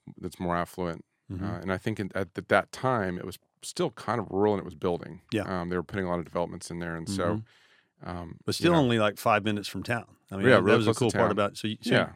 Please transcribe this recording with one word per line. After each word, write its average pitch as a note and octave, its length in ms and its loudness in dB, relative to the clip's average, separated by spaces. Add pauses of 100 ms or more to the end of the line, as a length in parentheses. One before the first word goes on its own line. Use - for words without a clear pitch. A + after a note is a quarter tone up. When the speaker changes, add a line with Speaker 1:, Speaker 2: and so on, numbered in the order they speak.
(200)
Speaker 1:
that's F2+ 180 -10
more F2 160 -2
affluent. F2 520 -6 (260)
Speaker 2:
Mm-hmm. F2+ 140 -8
Speaker 1:
Uh, F2 140 -6
and F#2 120 -4
I F2+ 60 0
think A2 220 -4
in, F#2+ 140 -6
at, F#2+ 220 -4
at F#2+ 120 -8
that G2 220 4
time, G#2 460 -2
it - 80 -8
was F2+ 140 -12 (240)
still E3+ 300 -2
kind A2+ 280 -4
of F2+ 80 -4
rural G2+ 240 4
and G2 80 0
it - 60 -8
was - 80 -12
building. E2+ 480 -4 (100)
Speaker 2:
Yeah. G#2+ 120 0
Speaker 1:
Um, F2 260 -4
they F2+ 60 0
were F2 60 0
putting F#2+ 220 -4
a F2 60 -2
lot F2 80 0
of D#2+ 80 -6
developments F2 440 -6
in E2+ 100 -8
there. E2 160 -6
And E2 120 -8
so F#2+ 200 -2
Speaker 2:
Mm-hmm. E2+ 120 0 (640)
Speaker 1:
Um, F2 420 -12
Speaker 2:
But - 140 -2
Speaker 1:
you - 80 0
Speaker 2:
still F3 60 6
Speaker 1:
know. E3 80 6
Speaker 2:
only, A#2+ 180 4
like, G#2 200 2
five G#2 260 2
minutes G#2 240 0
from F#2+ 140 -6
town. A#2 240 -4 (240)
I G2 60 -8
mean, G2 100 2
Speaker 1:
Yeah, B2+ 100 10
Speaker 2:
that F#2 60 6
Speaker 1:
real G#2+ 140 6
Speaker 2:
was A2+ 100 2
a - 20 4
Speaker 1:
close A2+ 80 2
to - 40 -6
Speaker 2:
cool A2+ 120 4
part G2+ 160 2
Speaker 1:
town. - 40 0
Speaker 2:
about, G2+ 240 0
so A2 120 -4
you, A2 140 -4
so - 120 0
Speaker 1:
Yeah. E2 220 2